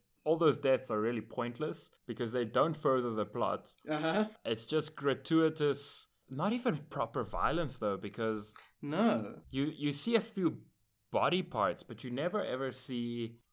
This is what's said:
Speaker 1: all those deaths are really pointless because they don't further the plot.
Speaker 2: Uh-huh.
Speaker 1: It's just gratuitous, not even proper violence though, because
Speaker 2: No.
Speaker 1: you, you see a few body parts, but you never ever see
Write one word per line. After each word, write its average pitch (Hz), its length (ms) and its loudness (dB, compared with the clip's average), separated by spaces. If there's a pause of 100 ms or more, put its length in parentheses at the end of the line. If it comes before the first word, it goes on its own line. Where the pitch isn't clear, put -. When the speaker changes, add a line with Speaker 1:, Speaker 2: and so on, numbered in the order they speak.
(240)
Speaker 1:
all 160 120 4
those 160 200 6
deaths 131 340 2
are 107 100 2
really 113 200 0
pointless 123 720 -6 (180)
because 113 240 -4
they 123 120 0
don't 156 320 2
further 127 340 2
the 107 140 0
plot. 101 460 -2 (180)
Speaker 2:
Uh-huh. 160 380 0 (180)
Speaker 1:
It's 117 220 -2
just 156 300 -2
gratuitous, 151 1120 0 (200)
not 160 240 -2
even 240 240 0 (140)
proper 127 320 -2
violence 117 540 0
though, 101 200 0
because 107 560 -4 (300)
Speaker 2:
No. 147 540 0 (140)
Speaker 1:
you, 139 260 0
you 147 160 0
see 233 240 0
a 202 40 4
few 170 380 0 (520)
body 147 320 2
parts, 98 400 0
but - 220 -12
you 123 60 -6
never 175 320 -2
ever 127 300 -4
see 120 640 -6 (160)